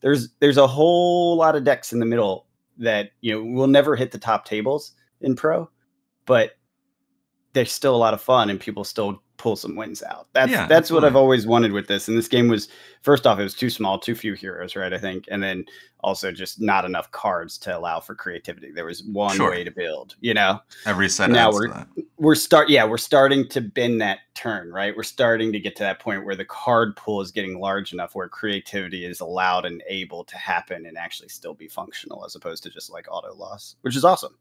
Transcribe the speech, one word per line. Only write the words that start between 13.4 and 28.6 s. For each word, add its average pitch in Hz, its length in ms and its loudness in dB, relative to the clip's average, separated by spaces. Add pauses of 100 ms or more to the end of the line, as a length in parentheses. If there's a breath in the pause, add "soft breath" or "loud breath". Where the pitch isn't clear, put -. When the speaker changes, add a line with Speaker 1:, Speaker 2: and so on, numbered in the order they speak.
Speaker 1:
was 95 120 -6
too 123 140 -2
small, 98 280 -2
too 117 160 -6
few 110 200 -6
heroes, 92 420 -12
right, 92 160 -6
I 92 60 -6
think, 92 340 -10
and 101 100 -6
then 92 220 -6 (380 loud breath)
also 98 300 -4
just 90 280 -12
not 98 240 2
enough 87 280 -6
cards 87 480 -6
to 92 160 -8
allow 85 260 -8
for - 140 -18
creativity. 85 560 -14
There 82 140 -10
was 87 180 -12
one 101 340 -2
Speaker 2:
Sure. 95 140 2
Speaker 1:
way 90 120 -6
to 87 80 -10
build, 80 480 -10
you 117 140 -2
know? 98 260 2 (260 loud breath)
Speaker 2:
Every 98 220 0
set 95 240 2
Speaker 1:
Now 117 160 6
Speaker 2:
adds 107 80 4
Speaker 1:
we're, 107 120 0
Speaker 2:
to - 60 -8
that. - 140 -14 (300)
Speaker 1:
we're 156 180 6
start-, 156 340 4
yeah, 131 140 6
we're 110 140 0
starting 139 520 4
to 135 120 -4
bend 117 400 -2
that 98 180 -2 (160)
turn, 92 380 -8
right? 98 220 -4
We're 110 80 -10
starting 113 500 0
to 104 60 -4
get 98 180 -8
to 107 60 -6
that 95 160 -4
point 101 260 -6
where 98 100 -6
the 92 100 -10
card 117 520 0
pool 104 240 -6
is 92 100 -10
getting 92 300 -8
large 98 320 -6
enough 87 220 -10
where 92 120 -8
creativity 95 760 -8